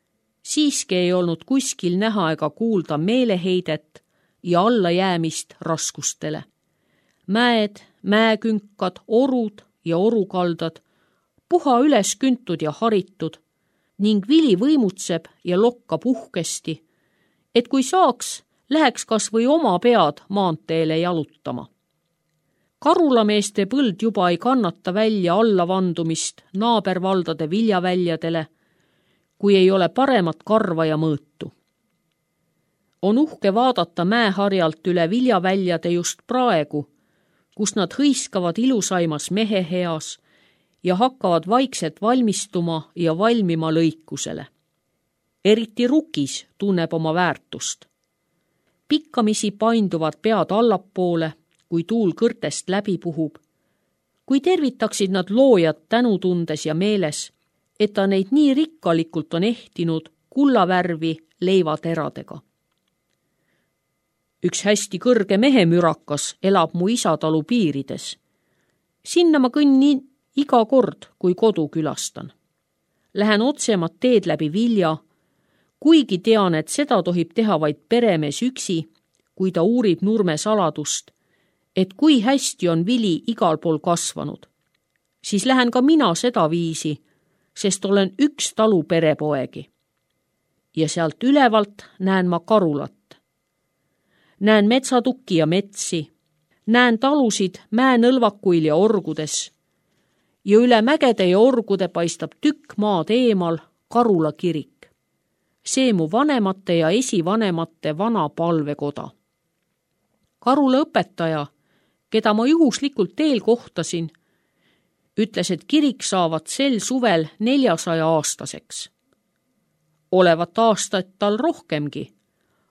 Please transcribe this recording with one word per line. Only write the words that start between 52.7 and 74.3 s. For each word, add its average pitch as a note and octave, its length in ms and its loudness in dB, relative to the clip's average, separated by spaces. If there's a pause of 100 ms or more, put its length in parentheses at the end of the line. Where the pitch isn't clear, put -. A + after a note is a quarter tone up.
puhub. D#3+ 400 -6 (880)
Kui C4+ 140 2
tervitaksid C4 720 -2
nad F#3 200 -4
loojat G3+ 580 2
tänutundes F3+ 800 -2
ja D#3 80 -2
meeles, F#3 560 -2 (500)
et G#3 140 0
ta G3 120 0
neid G3 240 0
nii C#4 240 4
rikkalikult E3+ 800 -2
on F3 100 0
ehtinud E3+ 640 -4 (200)
kullavärvi F3+ 880 0 (240)
leivateradega. E3 1000 -2 (2000)
Üks - 180 -6
hästi G#3 340 -2
kõrge G3+ 400 0
mehemürakas F3 1040 2
elab F#3+ 320 2
mu F3 140 -2
isatalu D#3+ 540 0
piirides. D3 760 -4 (880)
Sinna E4 340 2
ma B3+ 140 2
kõnnin C#4 480 4 (360)
iga C4 300 2
kord, A#3 420 0 (100)
kui F3+ 160 0
kodu F3 340 0
külastan. - 640 -8 (800)
Lähen G#3 280 0
otsemat G3+ 580 -2
teed A#3+ 260 2
läbi D#3 260 -2